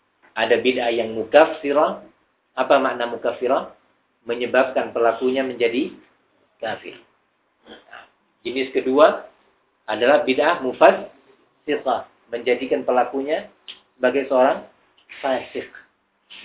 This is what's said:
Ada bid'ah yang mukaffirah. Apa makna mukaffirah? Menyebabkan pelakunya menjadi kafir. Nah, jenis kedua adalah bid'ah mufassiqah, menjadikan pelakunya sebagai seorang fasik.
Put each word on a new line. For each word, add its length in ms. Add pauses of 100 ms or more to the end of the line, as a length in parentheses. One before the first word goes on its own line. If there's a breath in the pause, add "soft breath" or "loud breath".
(380)
Ada 240
bid'ah 320
yang 240
mukaffirah. 880 (480)
Apa 240
makna 320
mukaffirah? 640 (480)
Menyebabkan 720
pelakunya 480
menjadi 480 (720)
kafir. 320 (720)
Nah, 400 (400)
jenis 240
kedua 560 (640)
adalah 320
bid'ah 400
mufassiqah, 1400 (240)
menjadikan 560
pelakunya 640 (480)
sebagai 320
seorang 320 (560)
fasik. 480 (800)